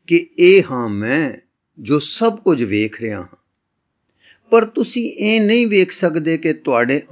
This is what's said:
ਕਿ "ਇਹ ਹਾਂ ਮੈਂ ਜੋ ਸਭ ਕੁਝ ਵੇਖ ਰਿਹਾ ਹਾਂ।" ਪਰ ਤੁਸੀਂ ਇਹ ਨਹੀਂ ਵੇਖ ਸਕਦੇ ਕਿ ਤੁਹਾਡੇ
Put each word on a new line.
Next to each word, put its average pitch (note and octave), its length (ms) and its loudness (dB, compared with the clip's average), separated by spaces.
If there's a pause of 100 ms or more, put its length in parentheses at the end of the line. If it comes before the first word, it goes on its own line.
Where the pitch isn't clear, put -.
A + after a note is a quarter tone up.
ਕਿ E3+ 200 0 (120)
"ਇਹ F#3 320 8
ਹਾਂ B2 180 -4
ਮੈਂ A#2 440 -4 (460)
ਜੋ C#3+ 200 -2
ਸਭ A3 400 -4
ਕੁਝ C#3+ 240 0
ਵੇਖ G#2 380 -4
ਰਿਹਾ G#2+ 200 -8
ਹਾਂ।" - 160 -18 (1120)
ਪਰ A3+ 140 4
ਤੁਸੀਂ A#3 480 -6
ਇਹ G#3+ 280 0
ਨਹੀਂ A3+ 260 2
ਵੇਖ F#3+ 260 2
ਸਕਦੇ D#3+ 460 -2
ਕਿ D#3+ 140 -2
ਤੁਹਾਡੇ C3+ 600 -2